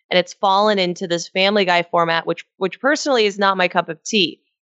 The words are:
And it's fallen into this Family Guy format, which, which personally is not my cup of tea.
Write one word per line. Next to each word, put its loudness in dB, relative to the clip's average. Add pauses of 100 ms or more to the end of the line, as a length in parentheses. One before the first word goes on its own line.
And 0
it's -2
fallen 2
into -4
this -4
Family 0
Guy 2
format, 0
which, -6 (120)
which -6
personally 0
is -4
not 2
my 2
cup -2
of -12
tea. -2 (320)